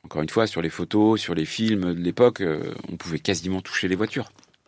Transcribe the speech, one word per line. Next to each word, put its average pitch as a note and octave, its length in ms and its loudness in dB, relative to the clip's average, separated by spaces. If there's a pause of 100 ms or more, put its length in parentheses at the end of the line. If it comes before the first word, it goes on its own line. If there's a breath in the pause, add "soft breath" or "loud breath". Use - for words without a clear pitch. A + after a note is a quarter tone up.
encore - 180 -4
une E2 80 -2
fois, A2 160 2
sur - 160 -4
les E2 80 -2
photos, G#2+ 500 2
sur F2+ 140 -4
les D#2+ 120 0
films G2+ 480 0
de E2+ 80 -4
l'époque, G2 400 4
euh, E2 320 -2 (180)
on E2+ 60 -8
pouvait D#2+ 220 -6
quasiment F#2 420 -2
toucher - 260 -4
les F#2 80 2
voitures. G#2+ 340 -4 (380)